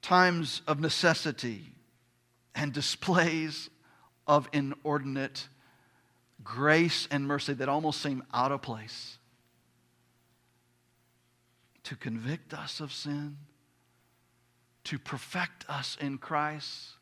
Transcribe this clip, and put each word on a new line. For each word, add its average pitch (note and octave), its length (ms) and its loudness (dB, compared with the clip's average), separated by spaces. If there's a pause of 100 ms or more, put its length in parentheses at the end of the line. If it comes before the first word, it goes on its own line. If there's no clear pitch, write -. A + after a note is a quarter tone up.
times F3+ 640 4
of D3 140 2
necessity, D3 800 0 (920)
and D3 180 -2
displays D#3+ 960 2 (560)
of D3 260 6
inordinate C#3 960 -2 (960)
grace D3+ 680 4
and C#3 160 0
mercy C#3+ 260 -2
that C3+ 160 -2
almost D3+ 340 0
seem C3+ 300 -4
out B2+ 180 2
of C#3 120 -2
place - 560 -10 (2750)
to - 100 -8
convict B2 600 -6
us D#3 260 -10
of C#3+ 120 -8
sin, D3 440 -6 (1500)
to C#3+ 140 -6
perfect - 680 -8
us C#3 320 -6
in C#3 160 -4
Christ D3+ 840 -6